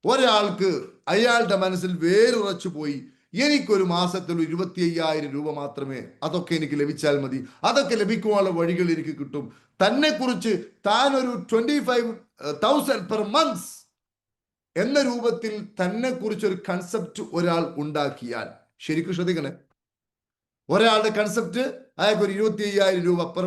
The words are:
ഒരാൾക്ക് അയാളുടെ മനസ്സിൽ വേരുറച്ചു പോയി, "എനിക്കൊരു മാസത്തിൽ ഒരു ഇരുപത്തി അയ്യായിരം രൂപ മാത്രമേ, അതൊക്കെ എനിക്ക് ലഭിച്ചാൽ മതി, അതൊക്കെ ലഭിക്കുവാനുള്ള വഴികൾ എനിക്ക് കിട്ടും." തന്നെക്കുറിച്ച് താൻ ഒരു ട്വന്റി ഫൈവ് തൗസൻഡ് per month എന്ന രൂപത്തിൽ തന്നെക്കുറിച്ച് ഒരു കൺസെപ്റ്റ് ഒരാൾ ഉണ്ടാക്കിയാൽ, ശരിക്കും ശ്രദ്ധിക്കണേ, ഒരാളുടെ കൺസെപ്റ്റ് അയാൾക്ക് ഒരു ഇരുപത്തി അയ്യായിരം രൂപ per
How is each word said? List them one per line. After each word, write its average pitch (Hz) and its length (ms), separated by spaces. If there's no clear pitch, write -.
ഒരാൾക്ക് 214 640
അയാളുടെ 226 480
മനസ്സിൽ 185 420
വേരുറച്ചു 202 680
പോയി, 147 300
"എനിക്കൊരു 226 400
മാസത്തിൽ 175 500
ഒരു 165 80
ഇരുപത്തി 175 380
അയ്യായിരം 160 500
രൂപ 147 200
മാത്രമേ, 139 500
അതൊക്കെ 170 320
എനിക്ക് 147 260
ലഭിച്ചാൽ 143 400
മതി, 131 200
അതൊക്കെ 247 300
ലഭിക്കുവാനുള്ള 208 640
വഴികൾ 175 320
എനിക്ക് 156 280
കിട്ടും." 139 280
തന്നെക്കുറിച്ച് 247 720
താൻ 233 300
ഒരു 254 160
ട്വന്റി 240 320
ഫൈവ് 240 260
തൗസൻഡ് 262 460
per 214 120
month 269 300
എന്ന 254 260
രൂപത്തിൽ 233 520
തന്നെക്കുറിച്ച് 220 640
ഒരു 185 120
കൺസെപ്റ്റ് 185 540
ഒരാൾ 170 320
ഉണ്ടാക്കിയാൽ, 135 640
ശരിക്കും 165 360
ശ്രദ്ധിക്കണേ, 170 380
ഒരാളുടെ 214 420
കൺസെപ്റ്റ് 214 520
അയാൾക്ക് 202 240
ഒരു 196 100
ഇരുപത്തി 208 300
അയ്യായിരം 196 400
രൂപ 175 200
per 185 120